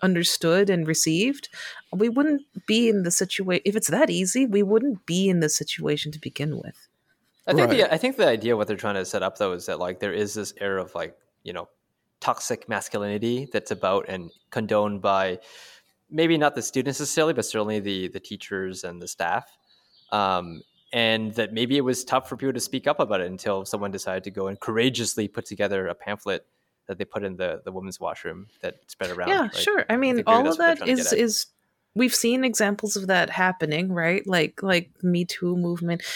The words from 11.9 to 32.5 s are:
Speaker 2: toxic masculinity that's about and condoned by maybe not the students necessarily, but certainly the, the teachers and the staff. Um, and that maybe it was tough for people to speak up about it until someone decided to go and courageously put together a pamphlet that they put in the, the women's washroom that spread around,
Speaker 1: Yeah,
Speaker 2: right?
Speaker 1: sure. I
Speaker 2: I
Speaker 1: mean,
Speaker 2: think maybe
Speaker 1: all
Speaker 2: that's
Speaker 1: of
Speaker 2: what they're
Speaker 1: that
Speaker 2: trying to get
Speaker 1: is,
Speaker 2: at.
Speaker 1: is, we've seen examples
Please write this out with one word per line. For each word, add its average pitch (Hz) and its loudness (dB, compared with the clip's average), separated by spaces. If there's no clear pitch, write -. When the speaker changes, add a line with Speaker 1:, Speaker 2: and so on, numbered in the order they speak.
Speaker 2:
toxic - -4
masculinity 104 -4
that's 107 -4
about 98 0
and 90 -8
condoned 104 0
by 95 2
maybe 160 2
not 147 2
the 120 -4
students 135 -2
necessarily, 156 0
but 117 0
certainly 107 -2
the, 95 -4
the 98 -10
teachers 95 -8
and 87 -10
the 87 -12
staff. - -4
Um, 90 0
and 110 2
that 110 -2
maybe 120 0
it 143 2
was 123 0
tough 131 -2
for 131 -10
people 135 -2
to 123 -4
speak - -4
up 151 0
about 104 0
it 90 -4
until 95 -4
someone 101 -4
decided 95 -6
to 98 -12
go 95 -4
and 98 -8
courageously 117 -2
put - -8
together 98 -2
a 87 -4
pamphlet 101 -6
that 95 -8
they 98 -4
put 104 -8
in 95 -6
the, 87 -4
the 95 -10
women's 95 -10
washroom 87 -8
that - -8
spread 92 -8
around, 90 -4
Speaker 1:
Yeah, 349 2
Speaker 2:
right? - -4
Speaker 1:
sure. 403 0
I 220 2
Speaker 2:
I 240 2
Speaker 1:
mean, 262 2
Speaker 2:
think 220 -2
maybe 226 6
Speaker 1:
all - 2
Speaker 2:
that's 320 2
Speaker 1:
of 320 -4
Speaker 2:
what 339 4
they're 330 6
Speaker 1:
that - -10
Speaker 2:
trying - -4
to 262 6
get 247 -2
Speaker 1:
is, - 2
Speaker 2:
at. 214 2
Speaker 1:
is, 226 2
we've 240 4
seen 247 2
examples 208 0